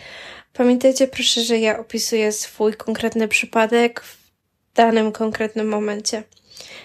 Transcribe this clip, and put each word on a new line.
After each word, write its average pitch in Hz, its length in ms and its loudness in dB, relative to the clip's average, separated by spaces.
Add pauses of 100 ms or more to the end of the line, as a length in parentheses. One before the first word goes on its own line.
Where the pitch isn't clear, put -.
(520)
Pamiętajcie 254 560 4
proszę, 247 320 -2
że 233 180 0
ja 220 200 0
opisuję 220 540 -2
swój 214 420 -2
konkretny 220 540 -2
przypadek 233 720 0
w - 180 -20 (560)
danym 226 380 4
konkretnym 214 560 -4
momencie. 214 540 -4 (640)